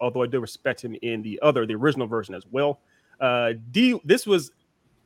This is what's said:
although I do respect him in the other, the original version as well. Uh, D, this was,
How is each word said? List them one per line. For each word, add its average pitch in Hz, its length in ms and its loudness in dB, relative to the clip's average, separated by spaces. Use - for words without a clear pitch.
although 123 220 0
I 127 40 0
do 127 120 -2
respect - 440 -6
him 117 200 -10
in 113 180 -4
the 107 220 -8
other, 131 240 4
the 110 80 -2
original 127 320 0
version 107 260 -4
as 87 160 -10
well. 143 320 -2
Uh, 120 340 2
D, 233 320 4
this 196 220 4
was, 180 260 0